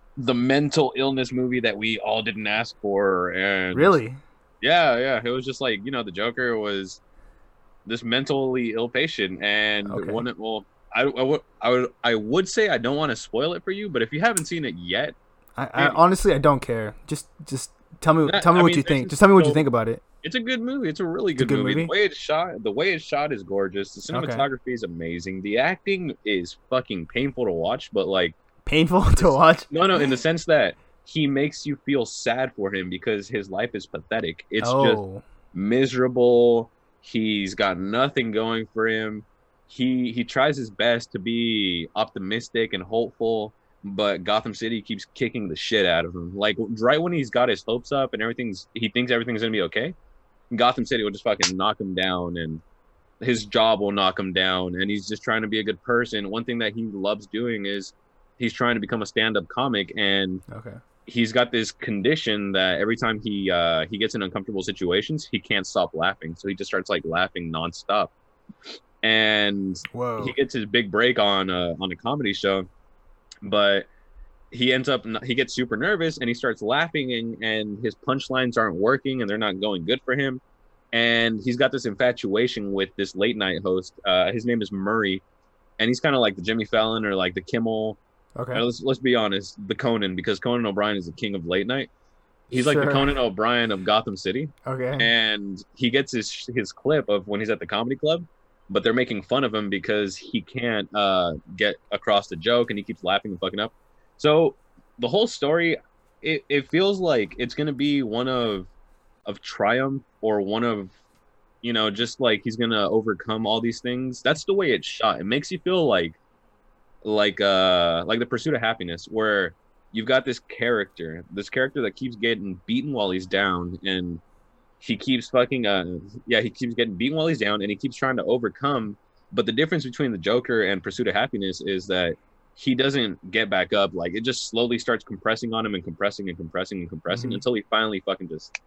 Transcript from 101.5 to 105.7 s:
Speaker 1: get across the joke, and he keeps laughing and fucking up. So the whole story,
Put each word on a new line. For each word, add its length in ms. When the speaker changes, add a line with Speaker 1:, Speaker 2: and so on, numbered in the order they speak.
Speaker 1:
get 180
across 380
the 80
joke, 340
and 80
he 60
keeps 180
laughing 300
and 80
fucking 180
up. 140
So 380
the 80
whole 180
story, 500